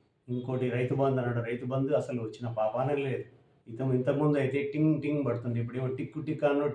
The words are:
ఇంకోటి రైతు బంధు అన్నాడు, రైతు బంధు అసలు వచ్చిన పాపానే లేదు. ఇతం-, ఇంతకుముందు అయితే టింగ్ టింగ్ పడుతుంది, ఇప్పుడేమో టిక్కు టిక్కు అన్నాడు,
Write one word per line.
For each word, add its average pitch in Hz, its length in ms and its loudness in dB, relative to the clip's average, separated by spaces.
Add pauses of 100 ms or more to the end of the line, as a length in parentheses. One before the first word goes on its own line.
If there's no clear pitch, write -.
(280)
ఇంకోటి 123 420 -2
రైతు 127 240 0
బంధు 135 260 2
అన్నాడు, 120 280 0
రైతు 123 180 -4
బంధు 135 280 0
అసలు 127 260 0
వచ్చిన 113 260 -8 (120)
పాపానే 123 360 0
లేదు. 139 300 -2 (420)
ఇతం-, 127 280 -2
ఇంతకుముందు 143 440 4
అయితే 135 200 2 (140)
టింగ్ 156 300 4
టింగ్ 147 240 0
పడుతుంది, 120 340 -2
ఇప్పుడేమో 123 280 -2 (100)
టిక్కు 151 220 -8
టిక్కు 147 260 0
అన్నాడు, 143 280 2